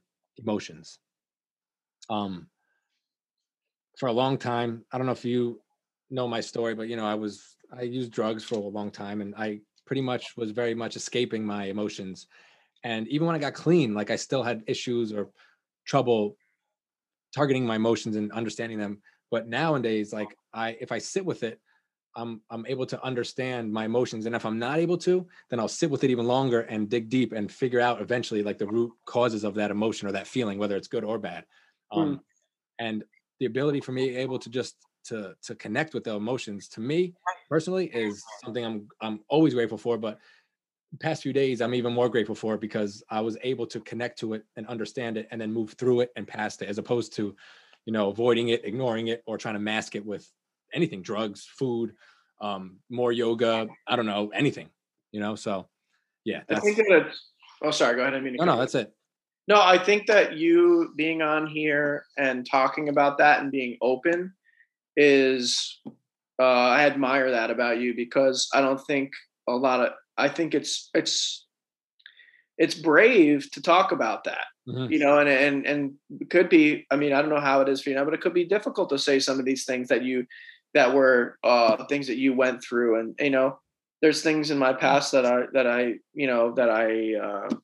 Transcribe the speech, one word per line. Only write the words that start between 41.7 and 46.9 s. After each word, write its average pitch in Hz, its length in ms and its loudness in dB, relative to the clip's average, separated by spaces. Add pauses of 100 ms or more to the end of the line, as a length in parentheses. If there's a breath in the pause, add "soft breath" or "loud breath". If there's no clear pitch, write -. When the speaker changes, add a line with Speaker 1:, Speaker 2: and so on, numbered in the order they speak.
Speaker 1:
even 120 180 -2
more 120 160 2
grateful 113 240 0
for 110 220 -4
it 104 60 -8
because 107 480 -6
I 110 100 -4
was 110 240 -4
able 123 240 -4
to 113 140 -12
connect 120 380 -8
to 110 160 -6
it 107 100 -12 (100)
and 110 120 -12
understand 117 500 -6
it 110 140 -8
and 117 80 -10
then 110 120 -6
move 110 220 -4
through 123 260 2
it 120 160 0
and 107 100 -10
past 107 360 -8
it, 95 80 -8
as 101 80 -6
opposed 117 400 -4